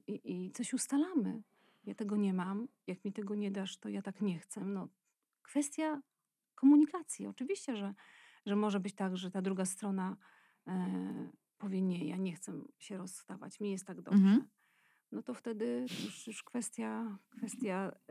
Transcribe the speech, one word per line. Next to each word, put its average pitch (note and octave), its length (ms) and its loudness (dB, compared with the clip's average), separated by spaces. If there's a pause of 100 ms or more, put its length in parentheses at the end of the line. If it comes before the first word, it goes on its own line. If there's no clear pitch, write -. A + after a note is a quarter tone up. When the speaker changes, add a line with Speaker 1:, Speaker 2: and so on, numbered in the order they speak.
Speaker 1:
i, G3 400 -6
i G3 60 -8
coś - 220 -6
ustalamy. C4+ 680 0 (420)
Ja G3+ 100 -8
tego G#3 220 -2
nie G3 180 4
mam. G3 340 -2 (180)
Jak F#3 180 -8
mi G3+ 80 -4
tego G#3 220 -6
nie G#3 160 -2
dasz, G3 260 -6
to - 120 -10
ja G3+ 140 -4
tak - 180 -8
nie F#3 180 0
chcę. - 260 -12
No, G3 240 -4 (540)
kwestia D4 580 -2 (540)
komunikacji. D4 720 6
Oczywiście, C4 500 -4
że, G3+ 180 -4 (520)
że G3+ 100 2
może G#3 240 2
być G3 140 -6
tak, F#3 220 -2
że F#3 140 -4
ta F#3 120 -2
druga F#3+ 220 0
strona, F#3+ 520 -2 (520)
e, F#3 640 -2 (280)
powie: F#3+ 240 -2
„Nie, F3 260 0
ja F3 80 -4
nie F#3+ 160 -2
chcę E3+ 200 -12 (260)
się - 200 -12
rozstawać, - 600 -12
mi G#3 100 -2
jest F#3+ 160 -6
tak F3 140 -10
dobrze”. G3 200 6
Speaker 2:
Mhm. G3 280 8 (640)
Speaker 1:
No A3 100 -4
to B3 120 -8
wtedy A#3+ 460 -4 (240)
już, - 220 -10
już A3 160 -10
kwestia, A3 760 -6 (120)
kwestia F#3+ 600 -4 (180)